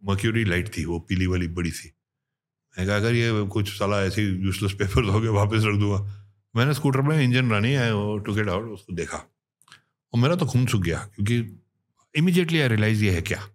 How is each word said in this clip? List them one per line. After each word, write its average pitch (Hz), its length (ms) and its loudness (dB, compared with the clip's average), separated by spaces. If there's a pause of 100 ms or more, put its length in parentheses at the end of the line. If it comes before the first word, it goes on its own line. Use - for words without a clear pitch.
मर्क्यूरी 110 400 0
लाइट 90 340 -2
थी, 78 60 -4
वो 85 160 -4
पीली 92 260 -2
वाली 90 220 0
बड़ी 85 220 -4
सी। - 180 -12
मैंने - 1000 -12
कहा, 104 100 0
"अगर 113 180 0
ये 113 320 0
कुछ 101 320 -4
साला 101 240 0
ऐसे 98 200 0
ही 101 60 0
यूजलेस 95 440 -2
पेपर 117 340 0
दोगे, 113 220 0
वापस 104 280 2
रख 107 240 2
दूंगा।" 101 480 -2 (280)
मैंने 135 180 2
स्कूटर 139 260 0
में 147 240 2
इंजन 123 240 2
running 107 180 2
है, 123 280 2
वो 104 260 -2
took 104 200 -4
it 104 80 -2
out, 92 120 -2
उसको 107 320 -12
देखा। 85 240 -6 (960)
और 120 80 2
मेरा 151 160 4
तो 175 100 0
खून 123 200 2
सूख 101 160 0
गया, 80 320 -2
क्योंकि 113 480 -4 (560)
immediately 170 380 2
I 143 120 4
realized 107 340 2
ये 101 80 4
है 85 120 0
क्या। - 320 -6